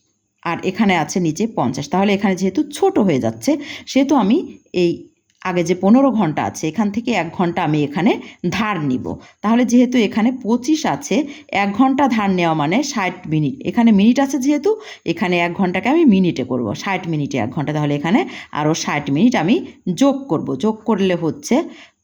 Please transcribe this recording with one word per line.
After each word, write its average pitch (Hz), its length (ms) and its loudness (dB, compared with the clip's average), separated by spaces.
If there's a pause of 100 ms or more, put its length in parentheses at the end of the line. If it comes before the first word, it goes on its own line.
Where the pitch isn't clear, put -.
(420)
আর 170 220 -6
এখানে 190 340 0
আছে 156 220 -2
নিচে 170 280 0
পঞ্চাশ। 143 420 -4
তাহলে 196 240 2
এখানে 196 220 0
যেহেতু 190 360 -2
ছোট 381 280 0
হয়ে 175 200 2
যাচ্ছে, 113 380 -2 (300)
সেহেতু 277 280 2
আমি 233 420 0 (160)
এই 175 360 -2 (320)
আগে 180 220 -2
যে 175 120 0
পনেরো 233 360 4
ঘন্টা 165 320 0
আছে, - 240 -4
এখান 202 240 -2
থেকে 226 200 -4
এক 170 200 -2
ঘন্টা 175 320 -2
আমি 151 200 0
এখানে 170 380 0 (280)
ধার 196 360 -4
নিব। 127 300 -4 (260)
তাহলে 233 240 2
যেহেতু 247 320 4
এখানে 220 340 2 (120)
পঁচিশ 247 420 0
আছে, 233 420 -2 (200)
এক 202 260 0
ঘন্টা 269 340 4
ধার 220 220 2
নেওয়া 175 240 2
মানে 156 300 2
ষাট 185 440 -6
মিনিট। 151 380 -2
এখানে 226 260 4
মিনিট 220 280 6
আছে 277 180 0
যেহেতু, 294 440 0 (240)
এখানে 175 340 0
এক 175 140 0
ঘন্টাকে 190 360 0
আমি 330 160 4
মিনিটে 185 380 4
করব, 123 300 -4
ষাট 185 340 -6
মিনিটে 147 300 -4
এক 113 120 -2
ঘন্টা। 147 240 -6
তাহলে 147 220 -2
এখানে 170 300 0 (260)
আরও 151 220 0
ষাট 160 360 -4
মিনিট 185 260 2
আমি 214 300 0 (280)
যোগ 269 340 0
করব। 135 280 -4
যোগ 214 280 -2
করলে 190 320 0
হচ্ছে 165 480 -2 (400)